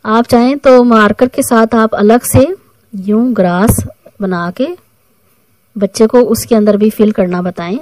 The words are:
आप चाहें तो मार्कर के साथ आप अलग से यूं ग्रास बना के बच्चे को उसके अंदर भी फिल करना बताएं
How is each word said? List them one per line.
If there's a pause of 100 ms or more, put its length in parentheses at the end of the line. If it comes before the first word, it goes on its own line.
आप
चाहें
तो
मार्कर
के
साथ
आप
अलग
से (400)
यूं
ग्रास (380)
बना
के (1000)
बच्चे
को
उसके
अंदर
भी
फिल
करना
बताएं